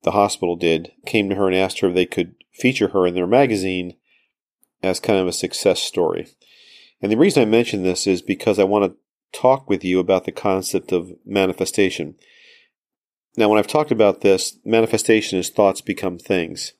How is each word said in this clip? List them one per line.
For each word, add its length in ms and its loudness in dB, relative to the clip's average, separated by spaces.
the 100 -2
hospital 440 0
did, 360 -2
came 220 0
to 80 -2
her 100 0
and 100 0
asked 240 -2
her 80 0
if 60 -2
they 120 2
could 280 -6
feature 360 0
her 180 0
in 80 -2
their 120 -2
magazine 680 0
as 180 -2
kind 180 0
of 80 0
a 60 -4
success 480 -2
story. 480 -4
And 100 -2
the 40 2
reason 260 4
I 40 4
mention 360 2
this 240 -2
is 160 0
because 360 -2
I 60 4
want 200 2
to 540 -10
talk 300 0
with 160 -2
you 140 0
about 260 0
the 80 -10
concept 600 -4
of 200 -4
manifestation. 880 -2
Now, 120 2
when 100 4
I've 80 0
talked 240 -2
about 300 2
this, 440 0
manifestation 760 2
is 120 -4
thoughts 300 2
become 380 -6
things. 600 -6